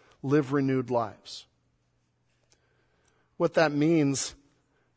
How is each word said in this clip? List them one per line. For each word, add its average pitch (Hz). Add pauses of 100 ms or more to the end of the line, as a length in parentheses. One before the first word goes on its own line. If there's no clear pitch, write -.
(220)
live 139
renewed 131
lives. - (1900)
What 170
that 156
means 147 (640)